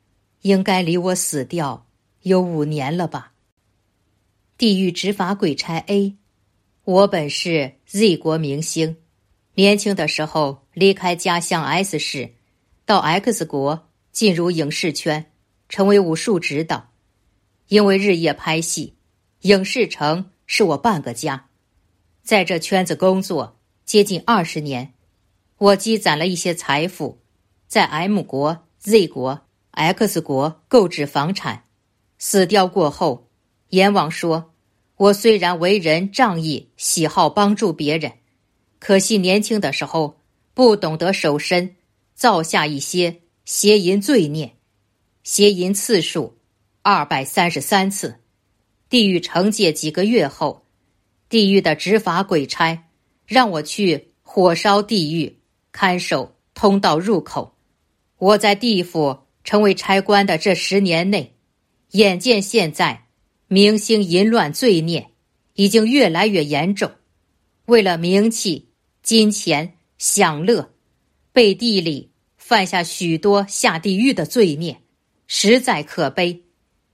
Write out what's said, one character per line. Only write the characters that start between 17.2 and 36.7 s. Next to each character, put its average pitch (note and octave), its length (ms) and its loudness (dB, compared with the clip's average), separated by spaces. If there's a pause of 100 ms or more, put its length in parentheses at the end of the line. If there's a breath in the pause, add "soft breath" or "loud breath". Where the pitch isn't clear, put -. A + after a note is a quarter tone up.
因 G3+ 180 4
为 G3 120 4
日 G3 180 2
夜 D#3+ 180 0
拍 D#3+ 280 -4
戏， - 340 -8 (460)
影 F#3+ 220 4
视 G3 240 -2
城 D#3+ 440 -4 (140)
是 - 180 0
我 D#3 140 0
半 F#3+ 240 -2
个 A#2+ 120 -10
家。 C3+ 360 -8 (720)
在 G3+ 200 2
这 F#3+ 140 -2
圈 F#3 280 0
子 E3+ 100 -4
工 F#3 260 2
作 D3 380 -6 (260)
接 G#3 180 4
近 G3 220 -4
二 G#3+ 180 2
十 D#3+ 160 -8
年， C3+ 340 -8 (640)
我 G3+ 180 4
积 A3 220 -2
攒 E3 200 0
了 E3 100 -2
一 F3+ 80 -4
些 E3+ 200 -4
财 D3+ 320 -4
富， - 320 -10 (480)
在 G3 180 2
M E3+ 360 -2
国、 D3 460 -4 (120)
Z G#3 280 4
国、 C3 380 -8 (260)
X F3+ 500 0
国 D3 460 -4
购 G#3 200 4
置 D3 180 -6
房 D3+ 280 -2
产。 A#2+ 320 -10 (520)
死 F#3+ 280 0
掉 F#3 220 2
过 F3+ 220 0
后， C3+ 400 -6 (400)
阎 F#3+ 240 2
王 D#3+ 160 0
说， E3 440 -4 (420)
我 G3+ 180 4
虽 A3 240 4
然 F3 220 -2
为 F#3 180 2
人 E3+ 340 0
仗 G3 300 0
义， D3+ 360 -6